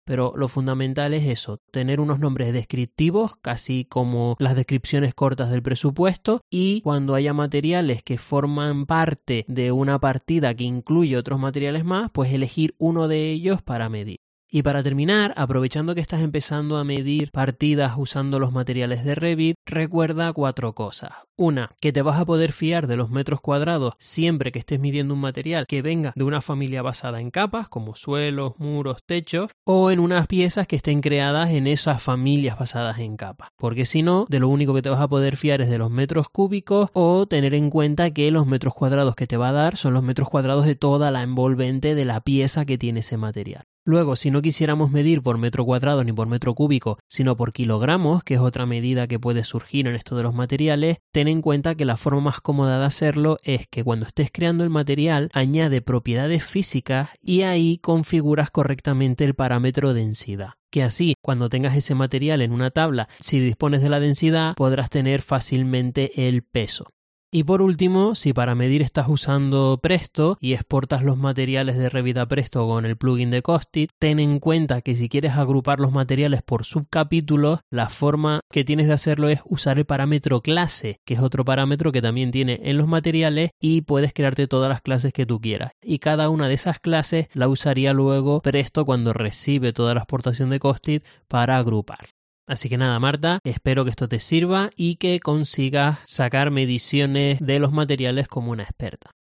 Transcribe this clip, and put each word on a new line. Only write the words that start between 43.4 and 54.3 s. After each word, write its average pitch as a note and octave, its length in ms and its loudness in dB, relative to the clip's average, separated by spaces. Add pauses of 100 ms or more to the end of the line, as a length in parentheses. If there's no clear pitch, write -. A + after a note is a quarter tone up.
Luego, D#3 300 4
si C#3+ 140 0
no C#3 100 2
quisiéramos D3+ 500 2
medir D3 300 2
por B2 160 0
metro A#2 300 -2
cuadrado C3 380 2
ni A#2 80 0
por G#2+ 140 -2
metro A#2 280 -2
cúbico, C#3 520 0
sino C3 300 0
por A#2 160 -2
kilogramos, D3 720 2
que C#3 100 -2
es B2 60 4
otra B2 240 0
medida B2 440 0
que A#2+ 100 -4
puede A#2+ 260 0
surgir B2+ 420 -2
en A#2+ 80 -2
esto A#2+ 220 -6
de A#2+ 60 -2
los A#2 100 -2
materiales, D3 640 0 (160)
ten D3 160 2
en D#3+ 140 0
cuenta D#3 320 0
que D#3 100 -2
la A#2 140 0
forma C#3+ 220 0
más C#3+ 200 -2
cómoda C3+ 380 0
de C3+ 80 0
hacerlo D3+ 560 0
es C3 280 -2
que A2+ 140 -6
cuando A2+ 220 -2
estés - 260 -2